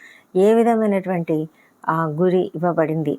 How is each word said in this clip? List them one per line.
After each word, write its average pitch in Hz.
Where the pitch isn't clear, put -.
ఏ 208
విధమైనటువంటి, 185
ఆ, 160
గురి 175
ఇవ్వబడింది 160